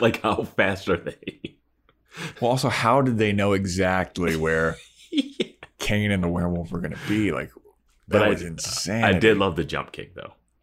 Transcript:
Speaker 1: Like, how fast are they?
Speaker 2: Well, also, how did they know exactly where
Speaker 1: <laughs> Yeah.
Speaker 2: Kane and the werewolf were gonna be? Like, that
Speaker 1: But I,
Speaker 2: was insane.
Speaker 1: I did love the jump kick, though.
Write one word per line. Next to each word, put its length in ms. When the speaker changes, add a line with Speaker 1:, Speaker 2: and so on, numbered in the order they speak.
Speaker 1:
Like, 220
how 220
fast 440
are 80
they? 600
Speaker 2:
Well, 120
also, 160
how 340
did 160
they 140
know 220
exactly 840
where 400
Speaker 1:
<laughs> 160
Yeah. 360
Speaker 2:
Kane 320
and 120
the 60
werewolf 420
were 100
gonna 160
be? 240
Like, 180
that 120
Speaker 1:
But 20
I, 60
Speaker 2:
was 140
insane. 600
Speaker 1:
I 80
did 240
love 200
the 80
jump 280
kick, 220
though. 180